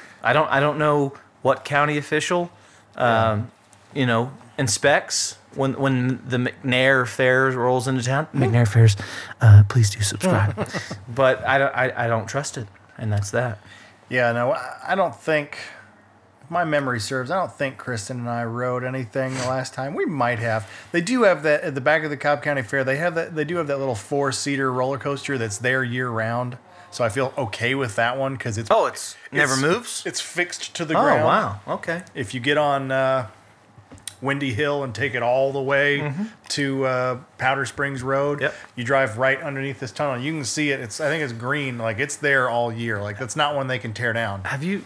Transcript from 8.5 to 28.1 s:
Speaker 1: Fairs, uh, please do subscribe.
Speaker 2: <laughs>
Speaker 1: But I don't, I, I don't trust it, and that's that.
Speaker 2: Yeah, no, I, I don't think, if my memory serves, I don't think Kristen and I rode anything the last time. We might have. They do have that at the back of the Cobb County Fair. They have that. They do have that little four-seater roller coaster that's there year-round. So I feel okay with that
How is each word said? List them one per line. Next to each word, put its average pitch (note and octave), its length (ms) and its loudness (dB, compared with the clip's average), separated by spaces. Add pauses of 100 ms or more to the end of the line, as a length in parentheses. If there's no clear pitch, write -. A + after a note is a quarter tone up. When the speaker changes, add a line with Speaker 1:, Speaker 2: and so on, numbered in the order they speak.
Speaker 1:
Fairs, A2 300 6 (420)
uh, G#2 300 12
please A2 220 4
do - 100 -4
subscribe. G#2 680 0 (220)
Speaker 2:
<laughs> - 240 -14
Speaker 1:
But C3 340 4
I C3+ 120 4
don't, C#3 160 0
I, B2 300 0
I - 20 0
don't A2+ 180 0
trust C#3 320 -6
it, A2+ 100 -8 (300)
and A2 160 -4
that's G2+ 180 0
that. A#2 280 -2 (500)
Speaker 2:
Yeah, B2 220 2
no, A#2+ 220 0
I, C#3+ 240 -8 (120)
I F3+ 60 0
don't F3 200 0
think, D3+ 420 -2 (840)
if - 80 -20
my E3+ 140 0
memory C#3+ 360 0
serves, B2+ 300 -4
I E3+ 80 -2
don't E3 140 -2
think C3+ 260 -6
Kristen B2 420 -8
and A#2+ 100 -6
I A#2 160 -2
rode B2 380 -4
anything C3 520 -4
the B2+ 120 -4
last B2+ 280 -4
time. C#3 180 -6
We F#4 120 -2
might B2+ 340 0
have. A2+ 280 -2 (240)
They E3+ 100 0
do B3 220 0
have E3+ 200 4
that D3+ 180 4
at D#3 140 -4
the C#3 60 -4
back D3+ 220 2
of D#3 60 -4
the C#3+ 80 -6
Cobb D3 240 0
County C#3 220 -2
Fair. C3+ 200 -2
They C3 140 0
have E3+ 180 -2
that. E3 200 -4
They D#3 100 -2
do F3 120 -4
have D#3+ 100 -2
that C#3 120 -2
little C3+ 160 -2
four-seater C#3 800 -2
roller B2+ 240 0
coaster C#3 400 -4
that's A2 220 -4
there C3 240 2
year-round. B2 720 -2 (340)
So - 120 -2
I A2+ 60 2
feel B2+ 280 -2
okay A#2+ 380 -2
with B2+ 200 -2
that A#2+ 220 0